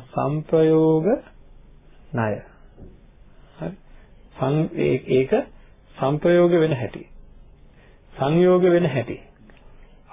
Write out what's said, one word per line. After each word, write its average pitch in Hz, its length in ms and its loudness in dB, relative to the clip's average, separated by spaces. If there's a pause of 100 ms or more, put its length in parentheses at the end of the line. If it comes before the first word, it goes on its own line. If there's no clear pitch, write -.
සංප්‍රයෝග 160 1000 0 (1000)
ණය. 110 240 -4 (1200)
හරි? 170 220 -12 (560)
සං-, 143 420 -2
ඒ-, 143 380 -2
ඒක 131 200 0 (640)
සංප්‍රයෝග 170 580 2
වෙන 160 200 0
හැටි. 123 320 -10 (1080)
සංයෝග 175 520 2
වෙන 175 220 2
හැටි. 131 320 -6 (920)